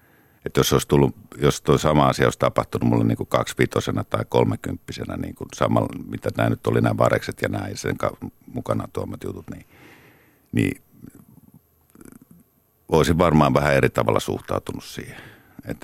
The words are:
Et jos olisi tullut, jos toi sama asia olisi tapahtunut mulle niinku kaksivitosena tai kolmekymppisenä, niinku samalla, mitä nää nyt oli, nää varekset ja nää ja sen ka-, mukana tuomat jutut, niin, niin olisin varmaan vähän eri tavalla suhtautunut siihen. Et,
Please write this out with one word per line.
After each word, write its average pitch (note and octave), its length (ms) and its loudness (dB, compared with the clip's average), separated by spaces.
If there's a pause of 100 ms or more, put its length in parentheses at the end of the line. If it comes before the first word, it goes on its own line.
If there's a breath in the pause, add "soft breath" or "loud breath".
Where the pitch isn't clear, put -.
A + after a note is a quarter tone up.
(460 soft breath)
Et - 100 -4
jos - 160 2
olisi C2+ 160 2
tullut, C#2 280 4 (220)
jos C#2 240 0
toi C#2+ 160 4
sama D2+ 280 4
asia C2 200 2
olisi A1+ 120 0
tapahtunut A#1 500 0
mulle A#1 160 2
niinku A1+ 200 0
kaksivitosena - 800 -2
tai - 240 -6
kolmekymppisenä, - 880 -2
niinku - 380 -10
samalla, A1+ 340 0 (180)
mitä - 300 -6
nää A1+ 140 0
nyt A1+ 160 -4
oli, A1+ 140 0
nää A1+ 180 0
varekset - 440 0
ja G#1 60 -2
nää G1+ 200 -6
ja G1+ 80 -10
sen G1+ 200 -6
ka-, G1+ 200 -4 (300)
mukana - 460 -6
tuomat - 320 -8
jutut, G1+ 260 -10
niin, - 160 -18 (840 soft breath)
niin G1+ 300 -2 (2000)
olisin D#2+ 300 4
varmaan D#2 360 6
vähän C#2+ 200 4
eri C2 160 4
tavalla A1 300 0
suhtautunut - 640 -6
siihen. - 320 -14 (480 loud breath)
Et, - 200 -10